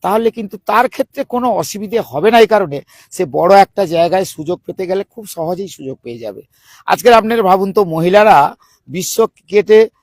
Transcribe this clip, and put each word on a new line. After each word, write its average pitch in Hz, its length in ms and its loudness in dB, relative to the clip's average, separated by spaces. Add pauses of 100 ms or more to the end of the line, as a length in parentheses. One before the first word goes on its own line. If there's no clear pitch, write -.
তাহলে 220 300 -2
কিন্তু 214 360 -14
তার 226 220 0
ক্ষেত্রে - 360 -8
কোনো 247 260 -4
অসুবিধে 208 500 -6
হবে 160 300 -2
না। 233 100 4
এই 220 60 6
কারণে 175 340 -2 (300)
সে - 140 -4
বড় 165 360 4
একটা 196 260 0
জায়গায় 170 380 0
সুযোগ 160 420 -10
পেতে 185 200 -10
গেলে 190 240 -4
খুব 214 160 -20
সহজেই 175 420 -8
সুযোগ 135 340 -14
পেয়ে 120 160 -14
যাবে। 107 240 -14 (440)
আজকের 185 260 2
আপনারা 226 300 2
ভাবুন 190 300 0
তো, 208 120 2
মহিলারা 175 720 4 (320)
বিশ্ব 180 380 -4
ক্রিকেটে 214 640 2 (140)